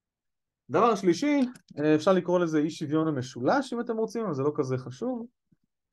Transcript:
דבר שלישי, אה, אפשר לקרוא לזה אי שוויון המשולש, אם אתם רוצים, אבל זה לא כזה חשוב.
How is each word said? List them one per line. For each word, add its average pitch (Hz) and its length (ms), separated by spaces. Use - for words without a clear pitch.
דבר 214 240
שלישי, 196 460
אה, 151 160
אפשר 156 180
לקרוא 180 260
לזה 160 200
אי 151 120
שוויון 156 380
המשולש, 147 640
אם 240 80
אתם 233 160
רוצים, 220 280
אבל 175 100
זה 131 80
לא 147 120
כזה 127 240
חשוב. 226 480